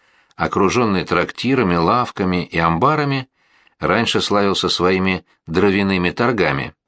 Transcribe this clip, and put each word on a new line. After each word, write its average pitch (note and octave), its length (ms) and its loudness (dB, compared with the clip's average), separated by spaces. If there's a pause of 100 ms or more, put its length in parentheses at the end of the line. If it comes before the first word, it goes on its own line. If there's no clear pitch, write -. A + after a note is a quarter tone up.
(340)
окружённый G2+ 720 0
трактирами, F2+ 720 0
лавками F#2 680 0
и - 120 -6
амбарами, C3+ 680 0 (500)
раньше G2+ 440 0
славился G2 480 0
своими F#2 560 0 (200)
дровяными F#2+ 640 2
торгами. F2+ 640 -2 (140)